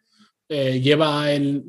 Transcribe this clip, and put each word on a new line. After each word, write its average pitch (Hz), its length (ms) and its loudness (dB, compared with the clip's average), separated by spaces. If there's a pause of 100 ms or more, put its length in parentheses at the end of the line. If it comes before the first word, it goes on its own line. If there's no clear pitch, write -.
(540)
Eh, 131 280 -2
lleva 147 500 2
en, 143 360 -2